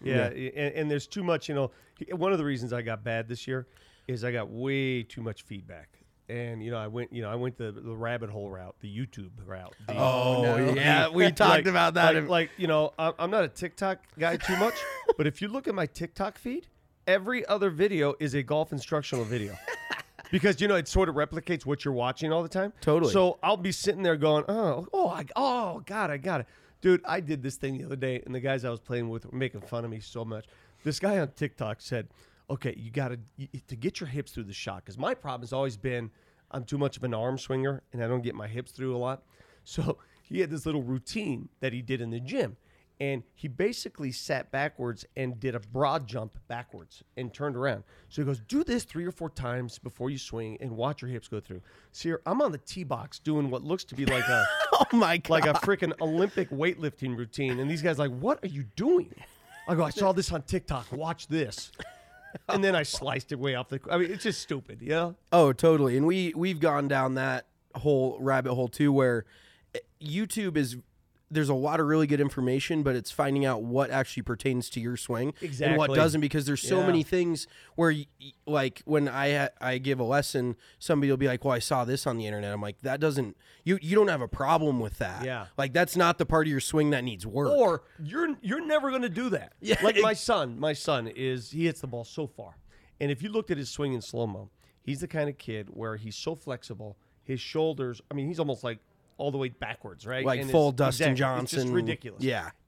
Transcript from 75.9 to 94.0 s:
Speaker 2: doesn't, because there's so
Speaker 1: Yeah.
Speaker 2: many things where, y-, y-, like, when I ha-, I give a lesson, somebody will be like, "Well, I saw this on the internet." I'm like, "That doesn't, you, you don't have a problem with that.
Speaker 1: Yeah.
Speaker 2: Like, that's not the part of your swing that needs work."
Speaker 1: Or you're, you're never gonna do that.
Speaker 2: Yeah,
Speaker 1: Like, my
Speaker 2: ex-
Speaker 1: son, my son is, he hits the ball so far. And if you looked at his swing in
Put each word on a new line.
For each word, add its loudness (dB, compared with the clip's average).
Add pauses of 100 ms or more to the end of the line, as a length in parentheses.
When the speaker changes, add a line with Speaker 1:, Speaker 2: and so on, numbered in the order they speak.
Speaker 2:
doesn't, 6
because 0
there's 0
so 2
Speaker 1:
Yeah. 4
Speaker 2:
many 6
things 0 (280)
where, 4
y-, -2 (160)
y-, -20 (140)
like, 0
when 4
I 0
ha-, 2 (100)
I 0
give 0
a 0
lesson, 0 (220)
somebody 2
will 4
be 4
like, -2
"Well, 2
I 2
saw 2
this -2
on -2
the -4
internet." -4
I'm -6
like, -8
"That -2
doesn't, 0 (280)
you, 2
you 0
don't 8
have 2
a -2
problem 2
with -4
that. -4
Speaker 1:
Yeah. -8 (100)
Speaker 2:
Like, 0
that's 2
not 4
the 2
part 4
of 0
your 2
swing 4
that 2
needs -6
work." 0
Speaker 1:
Or 6 (180)
you're, -2
you're -2
never 2
gonna 0
do -4
that. -4
Speaker 2:
Yeah, 2
Speaker 1:
Like, 6
my 6
Speaker 2:
ex- -2
Speaker 1:
son, 0
my 0
son 0
is, -4
he 0
hits -2
the -8
ball -8
so -6
far. -18 (460)
And 2
if -4
you -4
looked -2
at 0
his -6
swing -2
in -4